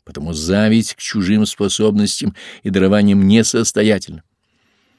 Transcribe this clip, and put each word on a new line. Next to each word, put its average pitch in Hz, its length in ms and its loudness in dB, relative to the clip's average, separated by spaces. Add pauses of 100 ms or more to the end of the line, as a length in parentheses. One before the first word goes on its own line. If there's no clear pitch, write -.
Потому 76 300 -10
зависть 104 640 0
к - 40 -20
чужим 104 460 0
способностям 104 920 -2 (280)
и - 60 -6
дарованиям 98 580 4
несостоятельна. 107 960 0 (760)